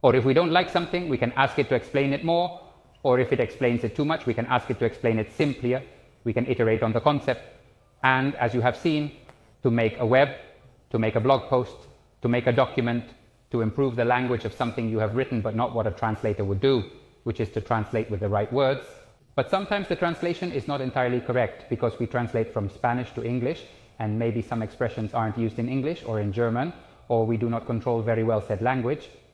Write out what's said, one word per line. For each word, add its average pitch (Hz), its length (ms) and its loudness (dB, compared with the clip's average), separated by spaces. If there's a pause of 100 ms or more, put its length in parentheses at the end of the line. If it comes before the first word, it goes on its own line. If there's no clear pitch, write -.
Or 127 140 6
if 127 100 4
we 131 80 4
don't 160 200 4
like 175 180 2
something, 175 380 -2
we 127 100 0
can 120 140 0
ask 135 260 0
it 131 100 0
to 135 60 2
explain 139 380 0
it 143 120 -4
more. 175 360 0 (420)
Or 127 160 4
if 127 140 2
it 127 80 2
explains 120 440 0
it 107 120 -4
too 147 80 0
much, 156 220 -2
we 117 80 0
can 117 120 -2
ask 123 240 0
it 113 80 -2
to 120 80 0
explain 113 320 0
it 107 140 -4
simpler. 131 500 0 (420)
We 113 80 0
can 123 140 0
iterate 113 360 2
on 113 100 0
the 113 80 2
concept. 139 420 0 (600)
And 131 340 4
as 117 180 0
you 120 80 2
have 123 140 4
seen, 151 340 0 (520)
to 127 80 4
make 117 280 2
a 120 80 0
web, 131 220 6 (600)
to 123 80 0
make 110 180 2
a 117 40 2
blog 131 280 4
post, 127 280 0 (460)
to 123 60 0
make 120 180 2
a 123 60 4
document, 120 520 0 (460)
to 117 120 0
improve 117 340 0
the 120 80 0
language 123 400 0
of 104 80 -4
something 117 360 -4
you 110 120 0
have 107 160 0
written, 131 240 -2
but 110 160 -2
not 120 180 -2
what 107 140 0
a - 20 0
translator 107 540 -2
would 98 160 0
do, 135 240 4 (400)
which 113 160 -4
is 107 100 0
to 107 100 -4
translate 110 480 -2
with 101 120 -4
the 101 80 -2
right 104 240 0
words. 135 340 2 (480)
But - 160 -2
sometimes 202 380 -2
the 175 80 -2
translation 170 560 -2
is 131 160 -4
not 143 120 -2
entirely 123 400 0
correct 120 480 -2
because 117 300 -2
we 117 80 -2
translate 117 460 -2
from 101 180 -2
Spanish 120 420 -4
to 117 120 -8
English, 123 400 -2 (340)
and 110 200 -2
maybe 117 220 0
some 113 220 -4
expressions 110 520 -4
aren't 110 220 0
used 113 220 -2
in 120 100 -2
English 135 380 -4
or 110 140 -2
in 104 120 -2
German, 120 400 0 (360)
or 113 180 2
we 117 100 0
do 117 140 0
not 117 160 -4
control 117 360 -2
very 113 220 0
well 113 160 2
said 95 220 -4
language. 127 460 -2 (260)